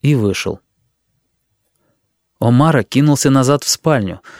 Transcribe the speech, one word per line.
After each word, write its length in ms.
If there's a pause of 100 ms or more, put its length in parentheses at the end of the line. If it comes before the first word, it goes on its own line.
И 120
вышел. 460 (1800)
Омара 440
кинулся 480
назад 320
в 60
спальню, 520 (180)